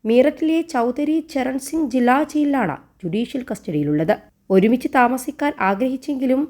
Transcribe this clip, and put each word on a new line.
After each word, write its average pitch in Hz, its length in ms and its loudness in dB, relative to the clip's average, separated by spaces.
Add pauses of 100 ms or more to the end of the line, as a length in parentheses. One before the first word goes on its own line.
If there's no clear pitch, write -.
മീററ്റിലെ 302 480 4 (140)
ചൗധരി 269 440 -2 (160)
ചരൺ 262 240 -4 (120)
സിംഗ് 320 260 -2
ജില്ലാ 247 220 4 (160)
ജയിലിലാണ് 277 440 0 (260)
ജുഡീഷ്യൽ 226 480 -4
കസ്റ്റഡിയിലുള്ളത്. 151 640 -2 (400)
ഒരുമിച്ച് 226 440 4
താമസിക്കാൻ 254 540 0 (180)
ആഗ്രഹിച്ചെങ്കിലും 262 800 -2